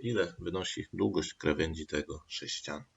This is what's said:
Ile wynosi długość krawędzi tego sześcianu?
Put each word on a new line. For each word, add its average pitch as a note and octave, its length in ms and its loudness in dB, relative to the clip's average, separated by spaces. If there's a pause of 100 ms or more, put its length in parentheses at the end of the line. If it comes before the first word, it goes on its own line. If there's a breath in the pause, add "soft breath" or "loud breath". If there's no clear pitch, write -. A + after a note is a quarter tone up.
Ile G#2 360 2
wynosi F2 540 -2
długość F#2 420 2
krawędzi D#2 520 2
tego D#2+ 400 -2
sześcianu? - 580 -6 (120)